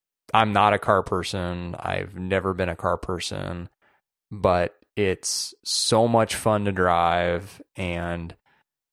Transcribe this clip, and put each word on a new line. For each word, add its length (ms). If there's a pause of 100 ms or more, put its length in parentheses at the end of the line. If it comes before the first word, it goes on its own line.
(340)
I'm 180
not 220
a 40
car 240
person. 760
I've 380
never 360
been 140
a 80
car 220
person, 720 (600)
but 460 (220)
it's 560 (100)
so 460
much 260
fun 300
to 80
drive, 880 (160)
and 580 (580)